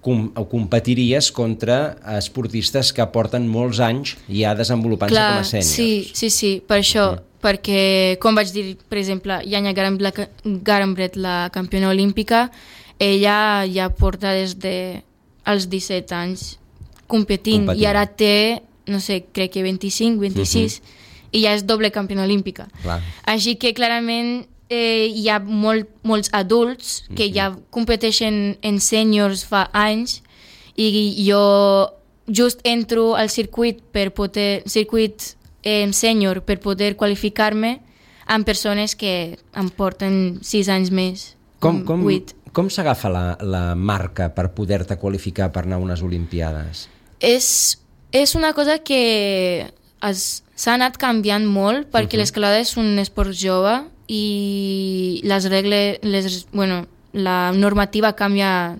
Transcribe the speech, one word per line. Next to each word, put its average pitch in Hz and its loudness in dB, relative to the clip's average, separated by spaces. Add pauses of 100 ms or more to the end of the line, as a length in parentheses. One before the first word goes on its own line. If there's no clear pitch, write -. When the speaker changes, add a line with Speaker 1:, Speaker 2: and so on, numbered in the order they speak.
Speaker 1:
com-, 110 0 (180)
competiries 120 0
contra 117 -2 (220)
esportistes 117 -2
que 117 2
porten 117 0
molts 117 0
anys 123 0 (100)
ja 107 0
desenvolupant-se 113 0
Speaker 2:
Clar, 214 4
Speaker 1:
com 196 0
a 196 -4
sèniors. 196 0
Speaker 2:
sí, 214 0
sí, 226 -2
sí, 208 2 (140)
per 208 2
això, 202 2
Speaker 1:
Mhm. 180 -10 (160)
Speaker 2:
perquè, 190 2
com 226 4
vaig 208 2
dir, 190 -6 (100)
per 208 -4
exemple, 190 -4
Janja 202 -2
Garambret, 196 0
la 196 0
ca-, 196 -8 (140)
Garambret, 196 0
la 180 -2
campiona 190 -2
olímpica, 208 2 (480)
ella 202 2
ja 185 -2
porta 190 0
des 190 -4
de 185 -6 (420)
els 196 0
disset 185 -4
anys 180 -8 (480)
competint, 208 2
Speaker 1:
Competint. 196 2
Speaker 2:
i 214 6
ara 202 2
té, 214 2 (260)
no 202 -2
sé, 190 -4
crec 185 -4
que 190 -2
vint-i-cinc, 202 0
vint-i-sis, 202 0
Speaker 1:
Mhm. - -20
Speaker 2:
i 220 2
ja 208 4
és 208 -2
doble 214 2
campiona 196 -4
olímpica. 196 -2 (140)
Speaker 1:
Clar. 85 -2 (240)
Speaker 2:
Així 220 0
que, 233 -2
clarament, 233 -2 (220)
eh, 226 0
hi 214 -2
ha 208 2
molt, 214 0 (160)
molts 214 2
adults 233 0 (120)
que 208 0
Speaker 1:
Mhm. 190 -4
Speaker 2:
ja 196 -2 (160)
competeixen 220 0
en 202 0
sèniors 208 2
fa 190 0
anys 214 -2 (540)
i 208 2
jo 202 4 (340)
just 240 2
entro 226 2
al 214 0
circuit 233 -2 (100)
per 196 -2
poder, 202 -2
circuit, 214 0 (280)
eh, 208 0
sènior 196 2
per 196 -2
poder 202 -2
qualificar-me 214 -2 (460)
amb 214 0
persones 208 -2
que 175 -4 (160)
em 185 -2
porten 190 -2
sis 202 0
anys 190 2
més, 185 -2 (240)
Speaker 1:
Com, 165 2
Speaker 2:
mm, - -10
Speaker 1:
com, 170 0
Speaker 2:
vuit. 190 0 (180)
Speaker 1:
com 185 0
s'agafa 147 -2
la, 90 -2
la 90 -2
marca 92 -2
per 87 -2
poder-te 98 -2
qualificar 98 -4
per 90 -4
anar 92 -2
a - -2
unes 90 -4
Olimpiades? 82 -6 (320)
Speaker 2:
És, - 2 (320)
és 277 2
una 320 2
cosa 294 2
que 202 0 (360)
es, 196 -4 (120)
s'ha 233 0
anat 254 0
canviant 214 0
molt 208 2
perquè 220 0
Speaker 1:
Mhm. 220 0
Speaker 2:
l'escalada 208 2
és 240 -2
un 208 2
esport 196 -2
jove 190 0 (200)
i 196 -2
les 196 0
regles, 202 0
les, 190 -2
bueno, 185 -2 (240)
la 180 0
normativa 202 2
canvia 196 0